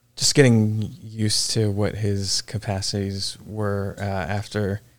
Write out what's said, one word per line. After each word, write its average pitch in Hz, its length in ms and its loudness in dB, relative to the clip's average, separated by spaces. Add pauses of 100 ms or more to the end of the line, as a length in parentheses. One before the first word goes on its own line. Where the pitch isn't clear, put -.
(160)
just - 180 0
getting 110 580 6 (100)
used 110 500 -2
to 110 180 2
what 101 240 0
his 98 480 -2
capacities 98 1040 -4
were, 101 520 -4
uh, 98 60 -6
after, 98 760 -2 (180)